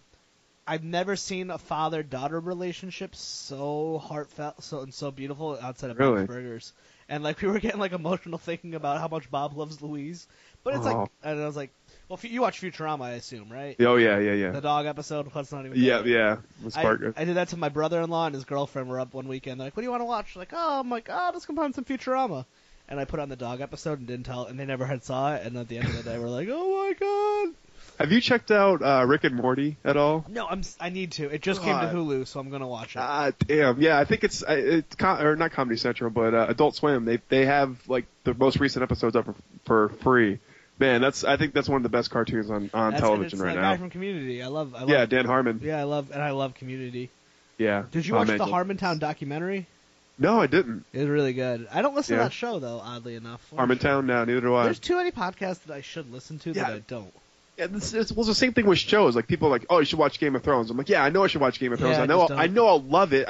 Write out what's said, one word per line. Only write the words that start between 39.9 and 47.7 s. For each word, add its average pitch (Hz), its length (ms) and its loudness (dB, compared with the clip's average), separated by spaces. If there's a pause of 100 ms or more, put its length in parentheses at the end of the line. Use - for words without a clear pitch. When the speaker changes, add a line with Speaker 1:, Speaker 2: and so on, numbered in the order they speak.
Speaker 2:
free. 113 380 4 (380)
Man, 127 220 4
that's, 135 240 2
I 139 140 4
think 151 160 -2
that's 143 160 0
one 135 80 2
of 123 60 0
the 117 40 0
best 120 220 0
cartoons 113 400 -2
on, 104 240 -4
on 110 160 2
Speaker 1:
That's, 143 100 0
Speaker 2:
television 101 380 2
Speaker 1:
and - 20 -6
it's - 0 -
Speaker 2:
right 87 140 0
Speaker 1:
the 87 80 0
Speaker 2:
now. - 100 4
Speaker 1:
guy - 60 0
from 180 100 -8
Community. 170 540 -6
I 127 60 -8
love, 143 260 -6
I 120 60 -12
love 131 100 -2
Speaker 2:
Yeah, 127 160 6
Dan 127 180 2
Harmon. 120 380 2
Speaker 1:
Yeah, 151 180 -4
I 143 40 -2
love, 143 260 -4
and 143 100 -8
I 147 120 -4
love 135 220 -4
Community. 127 540 -10 (480)
Speaker 2:
Yeah. 104 360 0